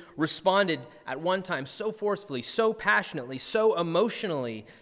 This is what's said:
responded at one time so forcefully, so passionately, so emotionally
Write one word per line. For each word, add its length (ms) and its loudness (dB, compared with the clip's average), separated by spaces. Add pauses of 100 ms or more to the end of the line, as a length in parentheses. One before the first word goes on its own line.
(160)
responded 640 4 (280)
at 120 -6
one 220 0
time 240 -4
so 260 -4
forcefully, 520 -4
so 280 2
passionately, 680 -2
so 400 2
emotionally 840 -2 (160)